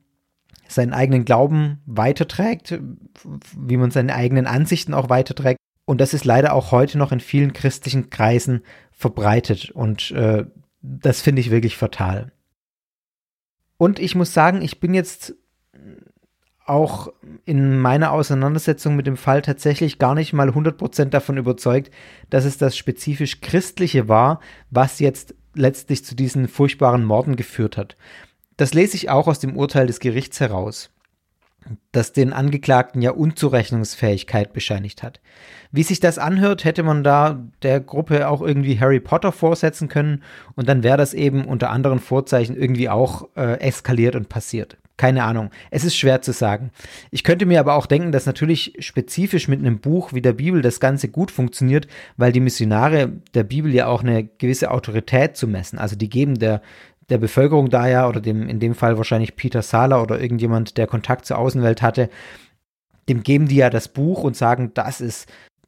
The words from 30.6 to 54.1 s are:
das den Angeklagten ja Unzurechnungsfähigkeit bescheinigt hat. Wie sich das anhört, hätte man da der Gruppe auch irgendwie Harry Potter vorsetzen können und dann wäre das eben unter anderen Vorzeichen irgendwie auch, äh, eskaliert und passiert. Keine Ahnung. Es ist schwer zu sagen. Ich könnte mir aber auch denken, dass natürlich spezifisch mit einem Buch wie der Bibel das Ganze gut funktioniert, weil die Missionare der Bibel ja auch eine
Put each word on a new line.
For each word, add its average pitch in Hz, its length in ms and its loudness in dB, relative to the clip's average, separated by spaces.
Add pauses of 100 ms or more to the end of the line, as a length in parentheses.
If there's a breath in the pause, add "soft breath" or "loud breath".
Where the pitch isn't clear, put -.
das 120 200 0
den 135 200 2
Angeklagten 135 720 0
ja 123 80 2
Unzurechnungsfähigkeit 113 1400 -2
bescheinigt 101 500 -8
hat. 120 180 -16 (520 loud breath)
Wie 147 100 2
sich 170 180 0
das 165 180 2
anhört, 190 460 0
hätte 165 180 0
man 151 220 0
da 143 400 2 (180)
der 135 180 2
Gruppe 147 480 -2
auch 147 120 -2
irgendwie 139 400 0
Harry 131 200 4
Potter 175 300 0
vorsetzen 160 580 -2
können 147 340 -2 (320 loud breath)
und 123 140 -4
dann 135 140 4
wäre 123 140 4
das 143 160 2
eben 139 320 0
unter 120 260 -4
anderen 131 280 0
Vorzeichen 127 580 -2
irgendwie 127 320 0
auch, 113 480 -2
äh, 123 240 -2
eskaliert 120 560 0
und 110 120 -8
passiert. - 500 -10 (180)
Keine 131 280 2
Ahnung. 110 260 -4 (200 loud breath)
Es 123 140 -4
ist 165 100 0
schwer 131 280 2
zu 127 100 -4
sagen. 113 380 -2 (400 loud breath)
Ich - 120 -8
könnte 175 220 2
mir 175 160 4
aber 143 140 2
auch 147 100 0
denken, 165 280 0
dass 135 120 0
natürlich 151 540 -2
spezifisch - 680 -4
mit 139 120 0
einem 120 220 0
Buch 165 340 -2
wie 127 80 -4
der 123 100 4
Bibel 151 300 0
das 120 180 0
Ganze 139 280 0
gut - 220 -4
funktioniert, 131 560 0 (300 loud breath)
weil 123 160 2
die 127 80 4
Missionare 127 720 2 (220)
der 117 100 2
Bibel 139 300 -2
ja 123 140 2
auch 120 140 -2
eine 113 220 0